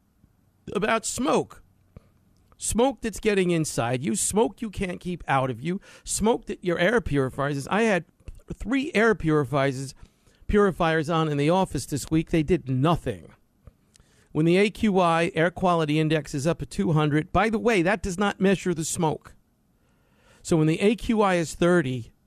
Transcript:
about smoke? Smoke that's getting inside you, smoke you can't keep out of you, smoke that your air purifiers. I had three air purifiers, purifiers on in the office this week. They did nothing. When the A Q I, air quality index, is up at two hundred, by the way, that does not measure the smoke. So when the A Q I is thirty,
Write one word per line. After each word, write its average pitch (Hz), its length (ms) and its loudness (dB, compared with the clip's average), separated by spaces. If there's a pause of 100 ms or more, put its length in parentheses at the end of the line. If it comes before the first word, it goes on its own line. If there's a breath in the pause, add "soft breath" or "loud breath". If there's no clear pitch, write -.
(720)
about 220 320 0
smoke? 240 560 -2 (960)
Smoke 240 440 0
that's 220 180 -8
getting 190 320 2
inside 131 500 -2
you, 127 140 -2
smoke 214 460 -2
you 226 80 -8
can't 180 320 -8
keep 175 260 -10
out 131 220 0
of 117 120 -8
you, 175 200 -6 (240 loud breath)
smoke - 400 -2
that - 180 -10
your 175 160 -2
air 202 220 2
purifiers. 139 640 -2
I 196 160 0
had 196 220 0 (480)
three 269 400 -4
air 220 200 4
purifiers, 139 800 0 (540 soft breath)
purifiers 165 600 2
on 160 180 2
in 147 100 -2
the 143 120 2
office 175 360 0
this - 240 -6
week. 160 220 0
They 165 120 2
did 160 260 -2
nothing. 131 640 -2 (960 soft breath)
When 156 140 0
the 170 120 6
A 208 120 4
Q 196 300 0
I, 170 360 2
air 165 160 2
quality 165 480 0
index, 156 340 0
is 143 140 -2
up 165 140 -2
at - 80 -10
two 190 240 -2
hundred, 151 400 2
by 202 160 2
the 214 100 -2
way, 202 220 2
that 185 200 0
does 185 160 -6
not 202 220 -2
measure 185 340 2
the 156 120 -4
smoke. - 500 -4 (1080 soft breath)
So - 140 -2
when 156 120 4
the 160 120 0
A 208 160 2
Q 214 260 -2
I 190 140 2
is 170 200 -4
thirty, 147 580 0 (140)